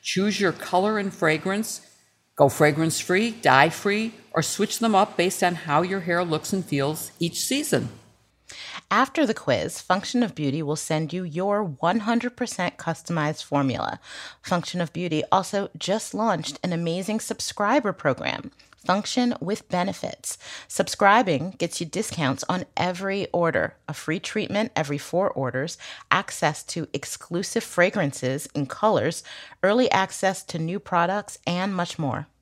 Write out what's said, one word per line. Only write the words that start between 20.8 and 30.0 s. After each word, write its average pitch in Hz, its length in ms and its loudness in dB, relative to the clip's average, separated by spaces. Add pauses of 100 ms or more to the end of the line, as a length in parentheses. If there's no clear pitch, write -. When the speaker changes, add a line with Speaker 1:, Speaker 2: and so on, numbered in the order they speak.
Speaker 2:
gets 170 220 -4
you 170 80 -4
discounts 147 600 -2
on 185 180 -2 (120)
every 190 560 -2
order, 165 420 2 (120)
a 151 60 -8
free 156 260 -4
treatment - 560 -2
every 147 240 -2
four 180 320 -2
orders, 135 480 -4 (320)
access 165 540 0
to - 280 -6
exclusive - 680 -6
fragrances 147 880 0
and 143 160 -2
colors, 170 540 0 (400)
early 220 260 4
access 190 540 0